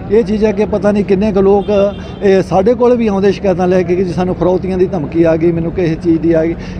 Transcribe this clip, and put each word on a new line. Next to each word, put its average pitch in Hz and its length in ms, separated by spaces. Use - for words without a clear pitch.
ਇਹ 226 140
ਚੀਜ਼ 208 200
ਹੈ 202 80
ਕਿ 208 120
ਪਤਾ 202 280
ਨਹੀਂ 202 120
ਕਿੰਨੇ 196 280
ਕੁ 196 80
ਲੋਕ, 196 540
ਇਹ 190 200
ਸਾਡੇ 190 320
ਕੋਲ 247 220
ਵੀ 233 100
ਆਉਂਦੇ 196 260
ਸ਼ਿਕਾਇਤਾਂ 180 360
ਲੈ 185 140
ਕੇ 175 140
ਕਿ 190 80
ਜੀ 170 80
ਸਾਨੂੰ 180 220
ਫਰੋਤੀਆਂ 185 440
ਦੀ 185 80
ਧਮਕੀ 170 380
ਆ 165 120
ਗਈ, 170 160
ਮੈਨੂੰ 165 200
ਕਿਸੇ 170 220
ਚੀਜ਼ 160 240
ਦੀ 165 140
ਆ 160 120
ਗਈ। 165 100